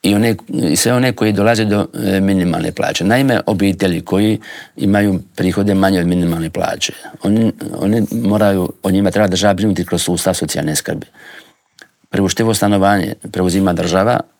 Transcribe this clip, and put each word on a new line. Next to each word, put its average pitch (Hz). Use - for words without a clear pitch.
i 101
one, 110
i -
sve 117
one 127
koji 107
dolaze 107
do, 104
e, 98
minimalne 87
plaće. -
Naime, 123
obitelji 92
koji 107
imaju 101
prihode 98
manje 95
od 87
minimalne 85
plaće, -
oni, 107
oni 107
moraju, 101
o 95
njima 98
treba 104
država 95
brinuti 92
kroz -
sustav 90
socijalne 76
skrbi. -
Priuštivo 104
stanovanje 101
preuzima 92
država 92